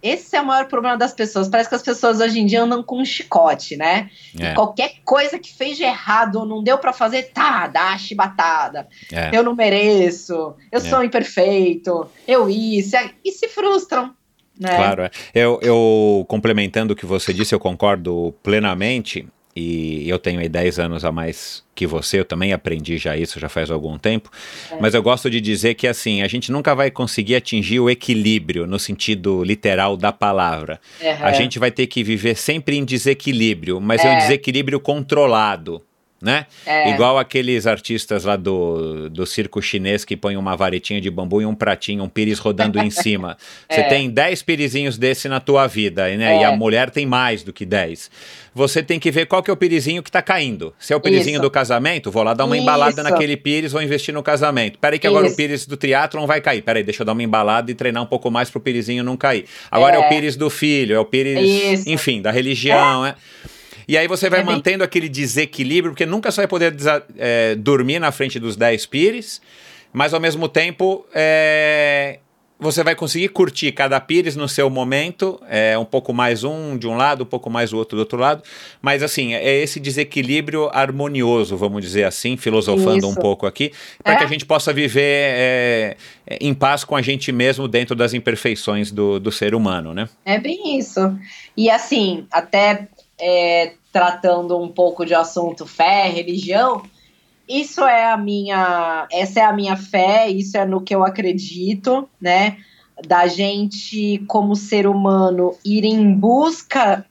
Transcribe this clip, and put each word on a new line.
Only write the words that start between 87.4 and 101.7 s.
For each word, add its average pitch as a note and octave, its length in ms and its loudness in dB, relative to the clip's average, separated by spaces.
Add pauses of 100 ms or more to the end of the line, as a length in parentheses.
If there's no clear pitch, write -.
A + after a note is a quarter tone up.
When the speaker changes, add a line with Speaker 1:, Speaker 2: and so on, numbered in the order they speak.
Speaker 2:
dentro A#2+ 260 0
das A#2 200 0
imperfeições G#2+ 760 -2
do, G2+ 300 0
do G#2 100 -2
ser G#2 240 -2
humano, F#2 400 -2
né? G#2+ 140 -6 (160)
Speaker 1:
É G3+ 140 0
bem D#4 400 -6
isso. - 220 -4 (560)
E A3 140 4
assim, A3 640 0
até, G3+ 560 2 (300)
é, E3+ 540 2 (200)
tratando F3 680 2
um F3 80 -8
pouco F3 380 0
de E3 80 0
assunto E3 520 -2
fé, F#3+ 420 2
religião, F3+ 720 -2 (640)
isso C#4+ 360 -4
é A#3 260 4
a A3 60 0
minha, F#3 920 -2
essa F#3+ 300 -2
é A3 40 6
a G#3+ 80 4
minha G3 240 -2
fé, G3+ 520 2
isso G3 300 -4
é G3 80 0
no F#3+ 140 0
que F#3 120 -6
eu F#3+ 120 4
acredito, F#3+ 1040 -2 (120)